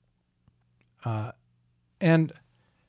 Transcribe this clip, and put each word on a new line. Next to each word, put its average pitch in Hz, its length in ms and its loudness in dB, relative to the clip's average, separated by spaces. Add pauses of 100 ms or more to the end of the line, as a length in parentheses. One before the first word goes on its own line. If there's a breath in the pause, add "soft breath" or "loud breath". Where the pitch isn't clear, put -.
(1040)
Uh, 113 280 -6 (680)
and 165 320 2 (560)